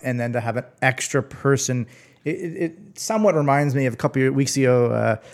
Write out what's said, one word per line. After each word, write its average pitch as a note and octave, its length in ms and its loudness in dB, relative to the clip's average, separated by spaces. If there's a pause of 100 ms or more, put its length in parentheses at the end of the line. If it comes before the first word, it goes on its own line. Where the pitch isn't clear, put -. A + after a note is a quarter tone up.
and B2 180 -4
then A#2+ 120 -4
to A#2 80 -2
have A2+ 160 -4
an A#2+ 80 -4 (180)
extra C3 400 0
person, C3 640 -2 (380)
it, D3 60 -4
it, F3 320 -6
it E3 360 -8
somewhat G#3+ 360 2
reminds C#3+ 400 2
me C#3 120 0
of A#2+ 80 -2
a - 20 -12
couple C3+ 300 0
of C3+ 80 0
weeks C#3 220 0
ago, B2+ 300 4
uh, A2+ 300 0 (180)